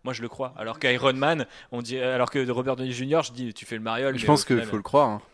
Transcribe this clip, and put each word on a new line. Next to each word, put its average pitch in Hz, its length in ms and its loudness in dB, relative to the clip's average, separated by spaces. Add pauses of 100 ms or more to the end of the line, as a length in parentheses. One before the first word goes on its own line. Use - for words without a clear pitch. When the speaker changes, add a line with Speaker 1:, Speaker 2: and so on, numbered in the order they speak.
Speaker 1:
moi, 127 80 -6
je 117 100 -8
le 117 60 -8
crois. 127 280 -8
Alors 110 240 -8
qu'Iron 127 340 4
Man, 143 320 2 (240)
on 120 120 -6
dit, 120 160 -6
alors 127 340 0
que 131 180 0
Robert 127 240 0
Downey 127 180 -6
Junior, 135 300 0
je 123 100 -6
dis, « 120 220 -8
Tu - 100 -16
fais 117 120 -8
le 110 60 -8
mariole », 127 360 -2
Speaker 2:
Je 113 40 -4
Speaker 1:
mais 110 40 0
Speaker 2:
pense 147 160 6
Speaker 1:
au - 40 -4
Speaker 2:
que 131 80 4
Speaker 1:
final, 113 140 0
Speaker 2:
faut 107 80 -4
le 101 60 -4
croire, 139 260 4
hein. 104 140 -4 (120)